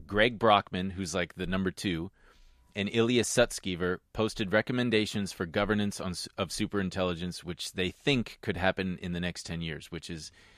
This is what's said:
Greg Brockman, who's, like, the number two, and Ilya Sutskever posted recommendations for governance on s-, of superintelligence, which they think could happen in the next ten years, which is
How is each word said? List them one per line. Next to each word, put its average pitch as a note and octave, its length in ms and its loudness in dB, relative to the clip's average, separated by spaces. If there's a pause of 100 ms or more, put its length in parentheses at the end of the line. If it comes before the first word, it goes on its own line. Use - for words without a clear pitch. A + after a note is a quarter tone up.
Greg G#2+ 320 4
Brockman, G2 520 4
who's, F#2 240 -4
like, F2 200 0
the F2+ 120 -4
number F#2 240 0
two, F2 400 -2 (640)
and G2+ 180 -2
Ilya A#2 300 4
Sutskever F#2 760 0 (140)
posted A2 400 -2
recommendations G#2+ 800 2
for F#2+ 140 -4
governance G2+ 520 0
on F#2 120 -4
s-, - 260 -6
of F2 140 -2
superintelligence, F#2 920 -2
which - 300 -8
they F#2 180 -2
think - 520 -2
could F#2 160 -4
happen F#2 420 0
in F2+ 120 -6
the F2 80 -2
next F2 240 -4
ten E2+ 180 -6
years, D#2 280 -8
which E2+ 200 -10
is D#2+ 200 -10 (280)